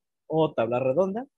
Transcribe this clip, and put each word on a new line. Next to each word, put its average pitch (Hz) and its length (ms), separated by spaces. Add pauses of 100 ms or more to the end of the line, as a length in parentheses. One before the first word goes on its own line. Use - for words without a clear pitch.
(280)
o 156 260
tabla 117 260
redonda 190 460 (120)